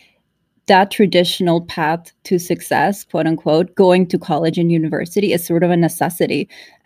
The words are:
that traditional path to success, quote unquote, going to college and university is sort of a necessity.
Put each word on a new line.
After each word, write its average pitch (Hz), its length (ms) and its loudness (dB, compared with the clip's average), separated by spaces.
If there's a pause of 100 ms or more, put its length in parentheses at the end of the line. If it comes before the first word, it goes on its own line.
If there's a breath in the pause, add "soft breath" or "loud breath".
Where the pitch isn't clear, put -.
(640 loud breath)
that 196 240 4
traditional 175 720 0
path 170 500 -6 (120)
to 185 140 -2
success, 170 640 -2
quote 165 220 -4
unquote, 160 480 0
going 185 320 4
to 175 120 -2
college 165 380 -2
and 170 140 0
university 165 640 -2
is 175 120 -2
sort 170 180 0
of 175 80 2
a 180 60 2
necessity. 165 720 -2 (380 loud breath)